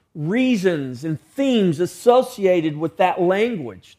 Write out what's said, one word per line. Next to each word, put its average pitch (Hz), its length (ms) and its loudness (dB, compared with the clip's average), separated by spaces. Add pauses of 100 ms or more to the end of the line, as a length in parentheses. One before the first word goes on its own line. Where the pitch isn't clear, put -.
(160)
reasons 170 880 -2
and 160 180 -6
themes 214 580 0
associated 185 960 2
with 156 220 -6
that 185 240 0
language 180 760 -2